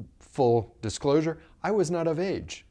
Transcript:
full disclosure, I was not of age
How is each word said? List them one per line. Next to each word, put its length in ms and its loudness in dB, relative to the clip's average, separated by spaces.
full 640 0
disclosure, 580 0
I 80 -2
was 200 2
not 160 -2
of 120 0
age 520 -6